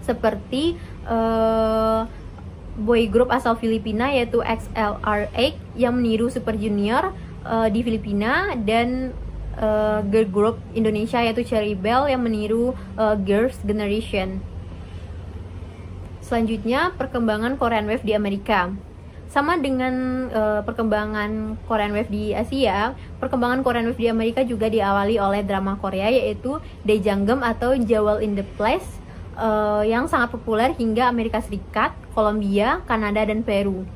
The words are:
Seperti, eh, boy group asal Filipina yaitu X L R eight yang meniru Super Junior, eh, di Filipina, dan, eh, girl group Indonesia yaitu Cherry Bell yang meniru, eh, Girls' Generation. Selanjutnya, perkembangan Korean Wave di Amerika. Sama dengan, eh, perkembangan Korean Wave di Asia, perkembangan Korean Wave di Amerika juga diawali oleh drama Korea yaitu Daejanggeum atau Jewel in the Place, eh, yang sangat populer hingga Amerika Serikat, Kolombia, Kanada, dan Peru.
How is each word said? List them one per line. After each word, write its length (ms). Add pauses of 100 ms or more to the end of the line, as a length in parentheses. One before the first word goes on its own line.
Seperti, 720 (320)
eh, 920 (760)
boy 320
group 240
asal 240
Filipina 560
yaitu 320
X 320
L 240
R 320
eight 240 (160)
yang 240
meniru 320
Super 240
Junior, 640 (320)
eh, 240
di 80
Filipina, 800
dan, 480 (480)
eh, 480
girl 240
group 260 (220)
Indonesia 400
yaitu 240
Cherry 320
Bell 320
yang 160
meniru, 560 (160)
eh, 320
Girls' 400
Generation. 720 (1800)
Selanjutnya, 720
perkembangan 640
Korean 320
Wave 160
di 80
Amerika. 560 (580)
Sama 320
dengan, 320 (400)
eh, 320
perkembangan 1040
Korean 240
Wave 160
di 240
Asia, 640 (240)
perkembangan 400
Korean 320
Wave 80
di 80
Amerika 320
juga 320
diawali 480
oleh 240
drama 320
Korea 320
yaitu 560 (240)
Daejanggeum 560
atau 320
Jewel 480
in 160
the 160
Place, 320 (480)
eh, 560
yang 160
sangat 240
populer 480
hingga 320
Amerika 320
Serikat, 480 (240)
Kolombia, 720
Kanada, 400
dan 160
Peru. 400 (120)